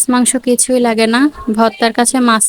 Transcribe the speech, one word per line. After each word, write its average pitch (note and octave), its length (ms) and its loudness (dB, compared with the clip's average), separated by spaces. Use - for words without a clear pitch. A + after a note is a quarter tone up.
মাংস B3 220 0
কিছুই B3 380 0
লাগে A3+ 280 0
না, A#3+ 140 0
ভর্তার A3+ 380 0
কাছে A#3+ 260 0
মাছ A3+ 300 0